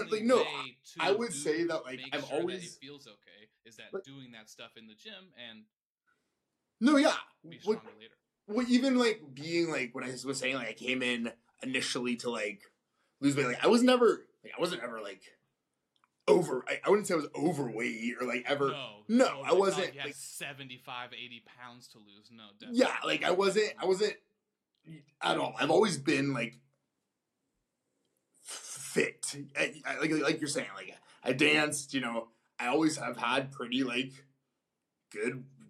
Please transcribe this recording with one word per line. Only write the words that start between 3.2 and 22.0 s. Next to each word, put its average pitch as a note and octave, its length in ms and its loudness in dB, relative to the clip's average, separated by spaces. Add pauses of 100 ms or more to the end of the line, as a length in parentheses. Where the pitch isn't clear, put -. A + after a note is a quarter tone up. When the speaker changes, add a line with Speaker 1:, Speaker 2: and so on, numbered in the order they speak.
Speaker 1:
is A2+ 120 -20
that A2 160 -18
Speaker 2:
like F#3+ 120 -8
Speaker 1:
doing C3+ 280 -18
that A2 180 -20
stuff A#2 260 -20
in A2+ 100 -20
the G#2+ 80 -20
gym F#3 420 -20
and A2+ 300 -18 (1120)
Speaker 2:
No, C#4 160 6
yeah. C#4 200 6 (320)
Speaker 1:
be C#3+ 140 -18
Speaker 2:
What, A3 160 0
Speaker 1:
stronger A3 200 -18
later. - 180 -20 (320)
Speaker 2:
well, A#3 200 -2
even, B3 300 4
like, G#3+ 360 2
being, E3 360 0
like, C#3+ 240 -2
when B2+ 100 -6
I B2+ 100 -6 (100)
was C3 140 -4
saying, B2+ 180 -2
like, A#2+ 120 -4
I A2 60 -8
came B2+ 280 -2
in A#2+ 300 -2 (300)
initially B2 540 -2
to, A#2+ 140 -6
like, G#2 320 -6 (580)
lose C#3 160 2
weight, C#3+ 100 2
like, B2 180 -2
I E3 40 8
was A#3 140 8
never, B3 440 6 (180)
like, - 120 -16
I A#2+ 40 -6
wasn't E3+ 220 -2
ever, A2+ 180 -8
like, G2 220 -12 (1080)
over-, D3 400 6
I, C#3+ 160 -2
I D3+ 60 4
wouldn't G#3 180 6
say F#3 60 0
I E3 40 2
was D3 180 -2
overweight A#2+ 840 -2
or, B2+ 60 -2
like, B2 200 -4
ever C#3 220 2
Speaker 1:
No, C3 400 -8
Speaker 2:
No, A#3+ 180 6
Speaker 1:
totally. C3+ 180 -2
Speaker 2:
I C3+ 40 -4
Speaker 1:
It's E3 80 6
not F#3 40 6
Speaker 2:
wasn't, F#3+ 260 2
Speaker 1:
like C3+ 80 -8
you C#3 60 -12
had C#3 80 -4
Speaker 2:
like C#3+ 60 -8
Speaker 1:
seventy-five, B2+ 960 -12
eighty A#2+ 280 -14
pounds B2 480 -20
to A#2+ 100 -20
lose. G#2 320 -20